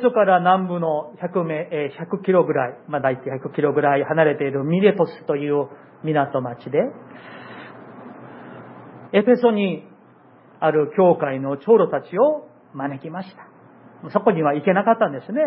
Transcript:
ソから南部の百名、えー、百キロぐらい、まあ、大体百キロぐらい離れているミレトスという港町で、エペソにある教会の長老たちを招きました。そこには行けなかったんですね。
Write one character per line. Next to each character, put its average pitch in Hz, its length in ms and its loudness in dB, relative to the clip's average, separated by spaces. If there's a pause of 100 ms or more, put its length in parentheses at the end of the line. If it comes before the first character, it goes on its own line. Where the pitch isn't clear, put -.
ソ 247 80 4
か 220 160 2
ら 180 140 4
南 185 280 2
部 175 120 -4
の 156 400 -4
百 180 220 -2
名、 160 280 -4
え 147 200 -4
ー、 - 80 -20
百 175 240 -8
キ 185 100 0
ロ 180 120 6
ぐ 147 80 -2
ら 131 160 0
い、 - 180 -14
ま 151 120 -4
あ、 - 20 -2
大 135 160 0
体 131 140 -10
百 135 240 -8
キ 151 80 -2
ロ 143 100 2
ぐ 143 80 2
ら 139 160 4
い 143 80 0
離 160 200 2
れ 143 120 2
て 143 100 -4
い 135 40 -2
る 139 120 -4
ミ 170 200 0
レ 202 100 6
ト 180 140 2
ス - 180 -16
と 147 120 -2
い 143 140 -4
う 143 180 0 (340)
港 139 400 0
町 123 280 -12
で、 147 100 2 (2250)
エ 202 100 4
ペ 240 140 6
ソ 240 160 4
に 190 360 -2 (720)
あ 156 100 2
る 151 260 0
教 180 200 6
会 135 240 -4
の 139 160 -4
長 214 220 4
老 170 100 4
た 139 140 -4
ち 175 160 -8
を 294 280 2 (280)
招 135 260 -8
き 165 80 -14
ま 175 140 -12
し - 120 -16 (680)
た。 - 80 -14
そ 208 100 0
こ 214 120 2
に 165 100 0
は 143 120 2
行 147 120 -6
け 190 80 4
な 196 100 0
か 226 80 4
っ 226 60 2
た 208 100 2
ん 147 40 -6
で 135 120 -10
す 190 80 -10
ね。 269 140 -2